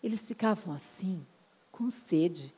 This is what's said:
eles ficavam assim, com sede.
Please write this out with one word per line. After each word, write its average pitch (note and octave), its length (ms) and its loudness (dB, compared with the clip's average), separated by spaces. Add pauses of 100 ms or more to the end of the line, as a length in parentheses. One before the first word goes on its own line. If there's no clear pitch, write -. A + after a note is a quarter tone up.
eles A3 180 -2
ficavam G#3+ 520 0
assim, D#3+ 540 -2 (460)
com A#3+ 180 -2
sede. D#3 680 2